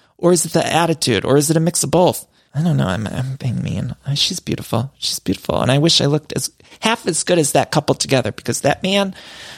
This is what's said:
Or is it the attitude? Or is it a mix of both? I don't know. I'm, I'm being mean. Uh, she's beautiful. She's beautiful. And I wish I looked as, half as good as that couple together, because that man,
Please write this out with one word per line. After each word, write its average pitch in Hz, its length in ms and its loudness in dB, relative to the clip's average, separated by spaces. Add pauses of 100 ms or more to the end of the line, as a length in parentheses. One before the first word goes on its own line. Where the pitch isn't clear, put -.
(160)
Or 175 160 4
is 170 140 2
it 165 60 -8
the 156 120 2
attitude? 135 600 0
Or 131 120 4
is 147 140 2
it 156 60 4
a 165 40 4
mix 160 220 0
of 139 80 -4
both? 160 340 2 (300)
I 147 80 0
don't 170 140 2
know. 135 100 2
I'm, 95 220 -2
I'm 131 260 -6
being 123 260 -4
mean. - 360 -4 (100)
Uh, 135 80 -2
she's 170 240 -2
beautiful. - 580 -4
She's - 220 -8
beautiful. - 420 -4
And 71 120 2
I 139 60 4
wish 160 220 4
I - 60 2
looked 151 280 0
as, - 160 -4 (300)
half 226 280 -2
as 165 160 -2
good 214 140 2
as 151 140 2
that 135 200 2
couple 147 240 0
together, 123 340 0
because - 300 -6
that 147 240 0
man, 196 320 0 (420)